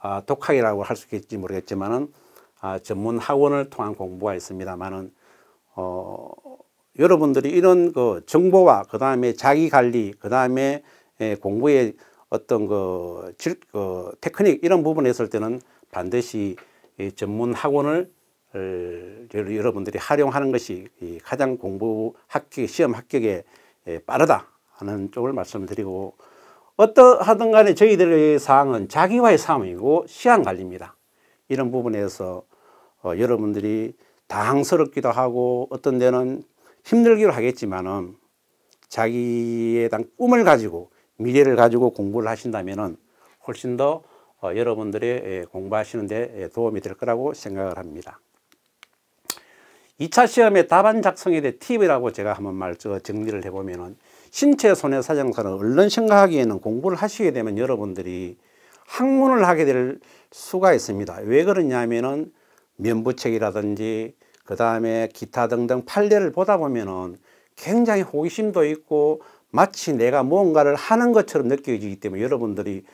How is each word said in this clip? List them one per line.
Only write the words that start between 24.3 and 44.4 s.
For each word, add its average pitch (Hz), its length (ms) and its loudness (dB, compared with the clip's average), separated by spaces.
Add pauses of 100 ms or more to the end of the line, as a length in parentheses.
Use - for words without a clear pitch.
하는 98 400 -10
쪽을 123 200 -6
말씀드리고, 98 840 -8 (600)
어떠하든 220 760 6
간에 208 240 8
저희들의 165 640 6
사항은 135 500 2
자기와의 196 480 4
싸움이고 120 720 0
시간 226 360 2
관리입니다. 92 520 -8 (520)
이런 131 240 -2
부분에서, 101 720 -6 (600)
어, 90 140 -4
여러분들이 107 800 -2 (320)
당황스럽기도 139 800 0
하고 123 600 -2
어떤 131 300 -2
데는 127 440 0 (420)
힘들기도 226 460 6
하겠지만은 98 840 -4 (720)
자기에 117 1000 -2
대한 110 280 -4
꿈을 247 260 4
가지고 104 460 2 (280)
미래를 127 380 4
가지고 117 360 6
공부를 107 380 -4
하신다면은 101 680 -6 (500)
훨씬 123 300 -8
더, 147 240 0 (400)